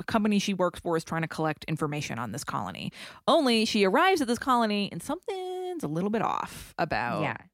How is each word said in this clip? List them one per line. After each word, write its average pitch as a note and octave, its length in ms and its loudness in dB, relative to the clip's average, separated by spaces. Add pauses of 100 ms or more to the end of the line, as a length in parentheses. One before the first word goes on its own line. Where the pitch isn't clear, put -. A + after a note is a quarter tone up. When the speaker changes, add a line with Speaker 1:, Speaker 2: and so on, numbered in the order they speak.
Speaker 1:
company G#3 340 2
she G3+ 140 0
works F3+ 260 0
for E3+ 180 0
is E3 60 -2
trying E3 180 -2
to D#3 80 -2
collect D#3 360 -2
information D3 540 -4
on A#2 140 -6
this - 120 -8
colony. G#2 460 -6 (360)
Only B3 380 6
she G#3 200 4
arrives D#4+ 360 4
at A#3+ 60 -2
this A#3 120 0
colony A3 520 2
and E3 120 -8
something's F#4 800 -6
a F3+ 40 -2
little E3+ 220 -2
bit A3 120 0
off - 560 -4
about A#2+ 440 0
Speaker 2:
Yeah. A#2+ 160 -2 (160)